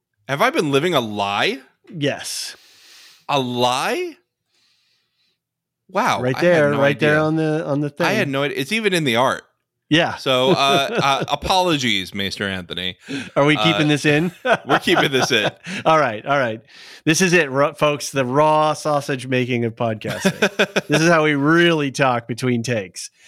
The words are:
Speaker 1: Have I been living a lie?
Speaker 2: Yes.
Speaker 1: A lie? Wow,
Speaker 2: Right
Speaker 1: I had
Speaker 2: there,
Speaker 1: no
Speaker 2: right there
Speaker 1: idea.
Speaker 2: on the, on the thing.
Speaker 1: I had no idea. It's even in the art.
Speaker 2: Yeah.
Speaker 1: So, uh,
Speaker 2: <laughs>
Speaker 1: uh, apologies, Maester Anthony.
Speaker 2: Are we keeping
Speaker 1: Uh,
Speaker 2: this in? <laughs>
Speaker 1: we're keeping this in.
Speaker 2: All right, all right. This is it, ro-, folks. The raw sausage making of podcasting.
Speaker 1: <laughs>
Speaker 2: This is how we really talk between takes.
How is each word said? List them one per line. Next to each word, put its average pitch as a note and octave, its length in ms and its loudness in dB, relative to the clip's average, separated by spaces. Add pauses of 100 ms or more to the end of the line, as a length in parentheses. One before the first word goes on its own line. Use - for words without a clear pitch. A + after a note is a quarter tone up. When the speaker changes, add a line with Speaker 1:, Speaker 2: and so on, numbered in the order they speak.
(280)
Speaker 1:
Have C#3 140 -2
I B3 80 2
been G3 220 0
living D#3+ 220 2
a C3+ 60 2
lie? G#2+ 600 -2 (320)
Speaker 2:
Yes. C#3 640 -6 (720)
Speaker 1:
A D3 120 0
lie? C3+ 760 -2 (1700)
Wow, F#3 340 -2
Speaker 2:
Right C3 140 0
Speaker 1:
I - 40 -8
had E3+ 140 2
Speaker 2:
there, D3 160 4
Speaker 1:
no C#3+ 100 0
Speaker 2:
right C#3+ 180 2
there D3+ 180 2
Speaker 1:
idea. D#3 60 2
Speaker 2:
on D#3 140 0
the, D#3 300 -2
on C#3+ 140 -2
the D3 100 -2
thing. E3+ 160 -2
Speaker 1:
I F3+ 60 0
had G3+ 160 0
no C#3 160 -2
idea. C#3+ 140 -4
It's C3+ 140 -4
even G#3+ 220 0
in E3+ 100 0
the A#2 120 2
art. A#2+ 260 0 (460)
Speaker 2:
Yeah. D#3+ 280 0
Speaker 1:
So, C3 360 2
uh, - 20 4
Speaker 2:
<laughs> C#3 480 0
Speaker 1:
uh, C#3 260 0
apologies, C#3 880 -2
Maester G2 320 -6
Anthony. F2+ 500 -6 (380)
Speaker 2:
Are C#3 100 2
we D3+ 120 2
keeping B2+ 300 0
Speaker 1:
Uh, - 20 2
Speaker 2:
this D3 160 0
in? D#3 260 2 (180)
<laughs> A3+ 160 0
Speaker 1:
we're D#3 140 0
keeping D#3 320 0
this C3 220 0
in. G#2 180 0 (340)
Speaker 2:
All D#3+ 140 4
right, A#2 260 -2
all C#3+ 140 0
right. A#2 220 -2 (440)
This D#3 160 2
is F#3 120 2
it, D#3+ 180 4
ro-, C#3+ 240 0
folks. D3 380 -2
The C#3 120 0
raw D3+ 500 2
sausage C#3+ 520 -4
making B2 380 -2
of A2+ 100 -4
podcasting. A2+ 640 -4 (440)
Speaker 1:
<laughs> - 80 -10
Speaker 2:
This D3+ 120 2
is E3 60 4
how D#3+ 160 4
we D3+ 100 2
really D#3 580 2
talk B2 360 0
between B2 360 -2
takes. G#2 460 -6 (180)